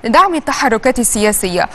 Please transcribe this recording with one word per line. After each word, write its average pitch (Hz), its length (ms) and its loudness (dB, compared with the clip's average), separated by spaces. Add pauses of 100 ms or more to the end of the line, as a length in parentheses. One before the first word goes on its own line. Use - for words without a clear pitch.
لدعم 339 300 4
التحركات 262 640 0
السياسية، 208 760 0